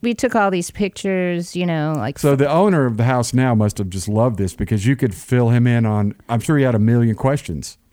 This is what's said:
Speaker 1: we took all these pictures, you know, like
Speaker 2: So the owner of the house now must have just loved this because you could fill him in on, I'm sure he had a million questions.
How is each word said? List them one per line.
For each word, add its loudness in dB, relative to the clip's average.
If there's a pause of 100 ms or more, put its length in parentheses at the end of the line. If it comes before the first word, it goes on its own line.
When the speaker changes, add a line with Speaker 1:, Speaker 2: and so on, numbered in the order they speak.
Speaker 1:
we -2
took -2
all 2
these -2
pictures, -4
you -2
know, -2
like -6
Speaker 2:
So 2
the 2
owner 2
of -2
the 2
house 0
now 2
must 0
have -4
just -8
loved 0
this -2
because -2
you 4
could -2
fill 0
him 4
in 2
on, 0 (140)
I'm 0
sure 0
he 4
had 2
a 2
million 2
questions. -6 (140)